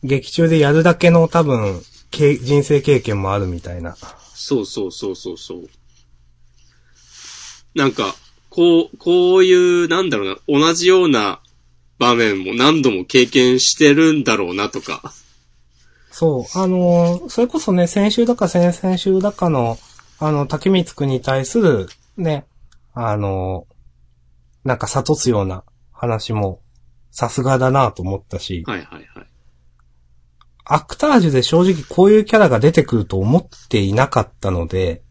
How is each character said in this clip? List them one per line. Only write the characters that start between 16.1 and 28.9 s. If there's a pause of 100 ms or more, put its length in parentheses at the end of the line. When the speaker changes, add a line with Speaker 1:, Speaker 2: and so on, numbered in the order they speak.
Speaker 1:
そ
う。
あ
の
ー、
そ
れ
こ
そ
ね、
先
週
だ
か
先
々
週
だ
か
の、 (400)
あ
の、
竹
光
く
ん
に
対
す
る、 (260)
ね、 (480)
あ
の (960)
ー、
な
ん
か
諭
す
よ
う
な (260)
話
も、 (500)
さ
す
が
だ
な
と
思
っ
た
し。
Speaker 2:
は
い
は